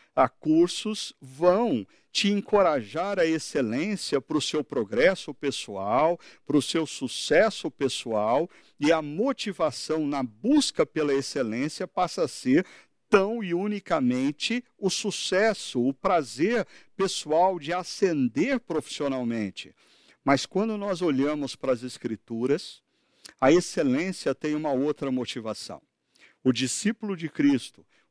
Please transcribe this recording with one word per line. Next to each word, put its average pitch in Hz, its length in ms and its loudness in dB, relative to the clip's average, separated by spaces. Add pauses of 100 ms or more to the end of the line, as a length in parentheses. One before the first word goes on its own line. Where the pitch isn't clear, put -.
(140)
ah, 131 140 4
cursos 175 920 0
vão 160 680 2 (260)
te - 180 2
encorajar 185 880 2
à 170 80 4
excelência 147 920 -2
pro 151 200 -2
seu 151 220 -2
progresso 131 720 0
pessoal, 127 840 -2 (280)
pro 143 160 4
seu 165 240 -2
sucesso 160 840 0
pessoal, 120 800 -2 (300)
e 151 140 4
a 160 100 2
motivação 160 1040 -2
na 143 160 -2
busca 190 640 2
pela 147 260 -2
excelência 135 760 -2
passa 180 360 -2
a 135 40 0
ser 135 360 2 (420)
tão 214 380 4
e 175 100 -2
unicamente 170 1080 -2 (120)
o 190 140 -2
sucesso, 196 880 0
o 131 140 0
prazer 180 720 0 (300)
pessoal 180 640 0
de 147 120 -6
ascender 175 840 0
profissionalmente. 127 1120 -4 (520)
Mas - 220 4
quando 214 300 -2
nós 202 240 -4
olhamos 147 540 0
para 131 180 -2
as 123 120 -2
Escrituras, 120 1000 -4 (580)
a 131 120 8
excelência 165 800 0
tem 151 220 -4
uma 151 160 -2
outra 139 400 -2
motivação. 110 680 -8 (600)
O 131 100 4
discípulo 185 640 -4
de 160 120 -8
Cristo, - 580 0 (240)